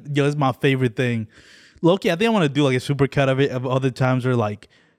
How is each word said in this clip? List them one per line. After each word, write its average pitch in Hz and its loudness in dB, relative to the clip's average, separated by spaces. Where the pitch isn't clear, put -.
yo, 139 2
it's 147 -2
my 139 0
favorite 131 0
thing. 120 -2
Loki, 190 2
I 170 0
think 208 0
I 233 2
wanna 185 2
do, 135 0
like, 131 2
a 127 -2
super 139 -2
cut 139 0
of 131 0
it, 139 2
of 127 -6
all 131 0
the 135 -2
times 127 0
where, 127 0
like, 107 -4